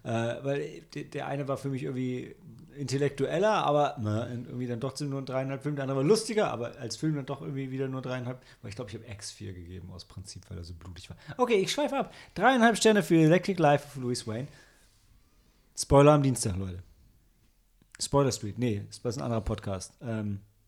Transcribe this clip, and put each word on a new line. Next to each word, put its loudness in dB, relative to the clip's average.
Äh, -10
weil -4
der, -10
der -10
eine -4
war -2
für -8
mich -4
irgendwie -6
intellektueller, 0
aber, 2
ne, -2
in-, -8
irgendwie -8
dann -6
trotzdem -6
nur -6
ein -10
dreieinhalb -4
Film. -4
Der -6
andere -2
war 2
lustiger, 2
aber -8
als -8
Film -2
dann -6
doch -8
irgendwie -8
wieder -4
nur -8
dreieinhalb. -8
Weil -14
ich -12
glaub, -10
ich -12
hab -14
X -14
vier -12
gegeben -14
aus -16
Prinzip, -18
weil -12
er -12
so -14
blutig -16
war. -16
Okay, 2
ich 2
schweife -2
ab. -4
Dreieinhalb 6
Sterne 6
für 4
Electric 6
Life 6
of -12
Louis -2
Wayne. -6
Spoiler 8
am 4
Dienstag, 0
Leute. -8
Spoiler 2
Street, -8
nee, -2
das -18
ist -6
ein -6
anderer -2
Podcast. -6
Ähm, -6